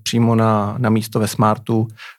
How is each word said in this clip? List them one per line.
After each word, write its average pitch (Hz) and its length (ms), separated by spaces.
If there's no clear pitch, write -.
přímo 117 320
na, 107 420
na 120 120
místo 110 300
ve 107 80
Smartu, 110 600